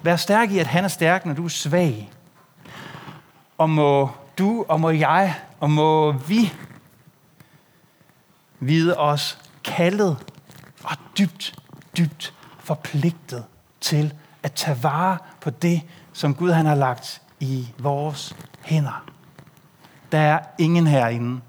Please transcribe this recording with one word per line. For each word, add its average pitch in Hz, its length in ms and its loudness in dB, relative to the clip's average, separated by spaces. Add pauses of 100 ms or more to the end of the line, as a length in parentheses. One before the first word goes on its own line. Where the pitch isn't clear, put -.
Vær 170 120 4
stærk 202 360 0
i, 196 80 0
at 156 80 0
han 165 160 0
er 196 40 -2
stærk, 170 380 0
når 156 80 -4
du 165 120 -6
er 170 40 -6
svag. 143 600 -2 (1500)
Og 160 120 2
må 143 400 4 (280)
du, 208 300 0
og 156 120 0
må 160 100 2
jeg, 160 460 2 (240)
og 147 120 0
må 156 400 4
vi 160 420 0 (2000)
vide 165 380 2
os 147 400 -2 (260)
kaldet 180 540 0 (680)
og - 140 -8 (200)
dybt, - 380 -2 (420)
dybt - 360 -2 (260)
forpligtet 147 840 -4 (360)
til 151 320 0 (300)
at 147 100 -6
tage 131 300 -4
vare 170 340 0 (240)
på - 80 -4
det, 170 320 0 (320)
som 143 220 0
Gud 175 160 0
han 160 140 4
har 151 100 4
lagt 131 460 -2 (180)
i 131 280 -4 (100)
vores 143 580 -6 (260)
hænder. 151 440 -2 (1040)
Der 156 80 4
er 151 200 4 (180)
ingen 165 300 4
herinde 120 600 2